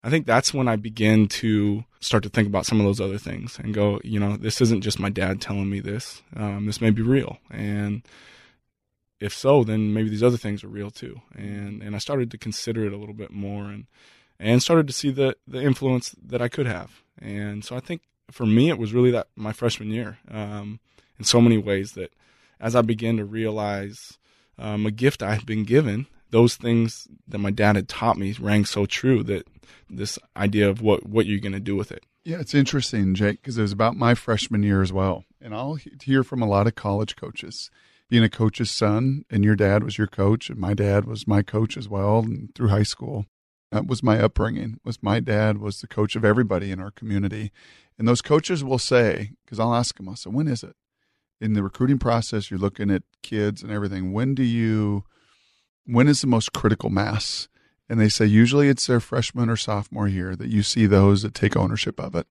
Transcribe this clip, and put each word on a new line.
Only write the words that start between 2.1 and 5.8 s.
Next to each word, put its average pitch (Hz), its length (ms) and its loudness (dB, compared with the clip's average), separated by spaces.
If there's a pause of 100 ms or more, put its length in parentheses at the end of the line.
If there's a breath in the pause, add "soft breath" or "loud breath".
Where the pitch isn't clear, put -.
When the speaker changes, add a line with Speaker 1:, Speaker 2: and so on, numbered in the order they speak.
Speaker 1:
to 101 60 -10
think 107 180 2
about 101 180 -2
some 110 140 2
of 101 80 4
those 101 140 0
other 98 180 -4
things - 400 -12
and 107 160 -8
go, 104 300 0
you 110 160 -2
know, 101 160 0
"This 104 240 -4
isn't 113 220 4
just 104 180 -4
my 98 100 -2
dad 95 300 -2
telling 101 280 -6
me 98 120 -4